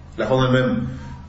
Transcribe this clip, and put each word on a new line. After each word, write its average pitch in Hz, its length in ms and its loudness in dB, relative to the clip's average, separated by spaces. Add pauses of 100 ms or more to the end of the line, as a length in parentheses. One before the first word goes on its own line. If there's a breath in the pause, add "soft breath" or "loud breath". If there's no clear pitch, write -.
(180)
La 113 80 0
phrase 131 140 4
en 131 80 6
elle-même. 127 400 2 (420 loud breath)